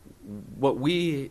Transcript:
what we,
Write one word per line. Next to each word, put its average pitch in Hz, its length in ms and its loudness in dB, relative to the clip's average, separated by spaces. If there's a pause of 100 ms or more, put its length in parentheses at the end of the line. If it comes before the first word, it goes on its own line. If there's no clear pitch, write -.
(560)
what 127 220 4
we, 156 540 2